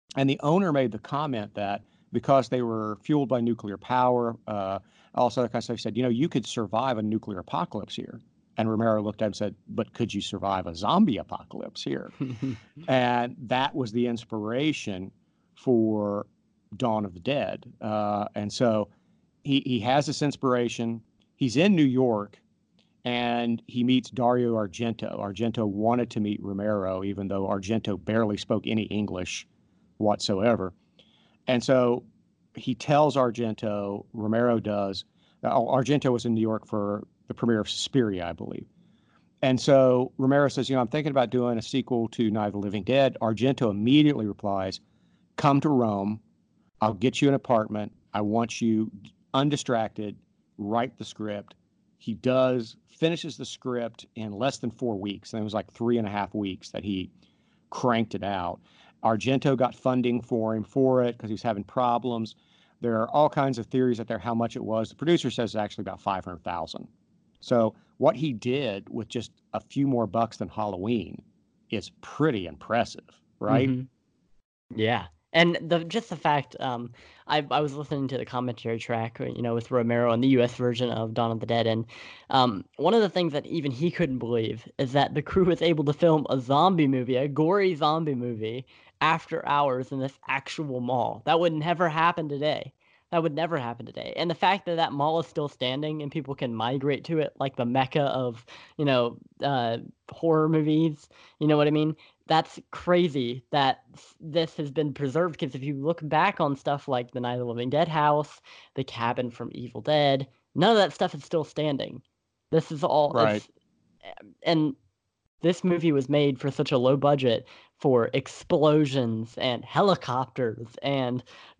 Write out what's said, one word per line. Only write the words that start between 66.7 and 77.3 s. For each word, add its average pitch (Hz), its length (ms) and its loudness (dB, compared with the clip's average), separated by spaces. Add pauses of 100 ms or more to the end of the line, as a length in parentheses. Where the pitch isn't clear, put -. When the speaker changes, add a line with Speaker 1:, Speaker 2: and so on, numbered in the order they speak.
Speaker 1:
So 113 360 2 (220)
what 131 180 4
he 143 180 -2
did 120 560 -4
with 113 200 -8
just 113 220 -8 (220)
a 107 60 -2
few 139 280 -2
more 120 200 2
bucks 117 300 -2
than 92 120 -6
Halloween 104 760 -4 (460)
is 107 220 -8 (100)
pretty 117 460 -2
impressive, - 600 -4 (320)
right? 120 300 2
Speaker 2:
Mm-hmm. - 1080 -10
Yeah. 110 260 0 (280)
And 170 280 4
the, 170 220 0
just 180 260 -6
the 170 60 -8
fact, 147 440 0
um, 120 320 -6 (360)
I, 147 240 0